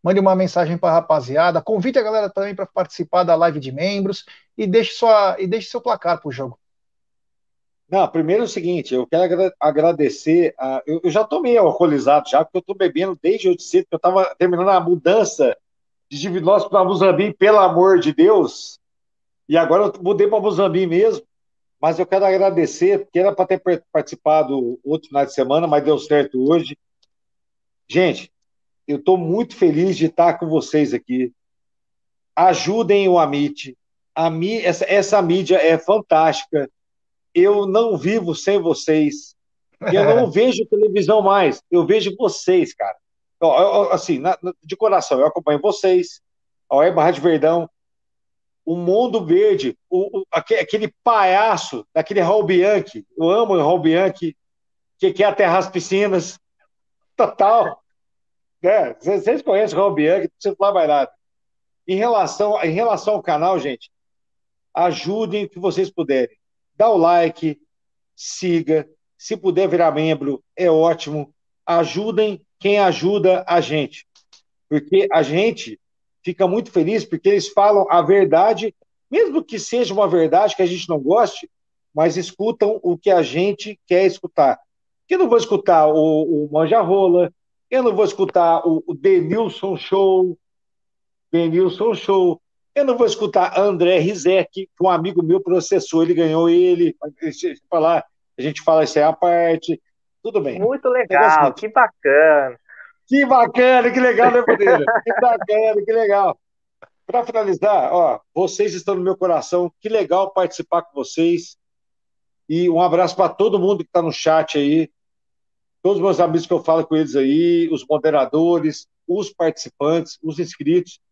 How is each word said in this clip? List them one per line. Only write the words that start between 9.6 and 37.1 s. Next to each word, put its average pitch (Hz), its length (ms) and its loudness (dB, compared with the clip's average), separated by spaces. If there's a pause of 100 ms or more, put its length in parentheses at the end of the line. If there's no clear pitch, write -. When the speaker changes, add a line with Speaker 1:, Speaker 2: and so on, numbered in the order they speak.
Speaker 2:
a, 131 260 -6
eu, 165 180 -6
eu 180 60 0
já 202 140 0
tô 294 180 -4
meio 240 200 2
alcoolizado 147 680 2
já, 156 160 2
porque 185 140 -6
eu - 20 -8
tô 196 140 -10
bebendo 180 440 -2
desde - 300 0
hoje - 120 -2
cedo, 370 240 0
porque - 100 -8
eu - 40 -4
tava 185 380 0
terminando 180 320 0
a 185 100 4
mudança 170 760 0 (520)
de 143 100 -12
Divinópolis 180 480 0
pra 190 160 2
Muzambique, 185 540 0
pelo 214 200 4
amor 185 420 4
de 151 140 -2
Deus, - 680 2 (680)
e 156 100 0
agora 175 280 2
eu 196 180 -8
mudei 180 240 2
pra 214 120 0
Muzambique 190 460 0
mesmo, 185 400 0 (560)
mas 160 160 0
eu 180 80 -2
quero 196 200 0
agradecer, 190 800 0
porque - 140 -4
era 202 140 2
pra 185 120 -2
ter 185 140 -2
per-, 175 320 -4
participado 139 920 -2
outro 156 240 -6
final 139 180 -2
de 135 80 -16
semana, 139 320 0
mas 147 180 0
deu 147 140 0
certo 139 500 -2
hoje. 160 300 0 (1120)
Gente, 175 420 -2 (580)
eu 143 120 -4
tô 185 140 4
muito 180 400 -4
feliz 175 400 2
de 160 120 -2
estar 170 320 0
com 170 80 -8
vocês 151 480 -2
aqui. 127 360 -4 (1040)
Ajudem 190 720 2
o 180 120 4
Amit. 143 580 -4 (380)
A 165 160 -2
mi-, 190 300 -4
essa, 165 240 -2
essa 196 360 2
mídia 175 360 0
é 160 200 4
fantástica. 160 880 0 (680)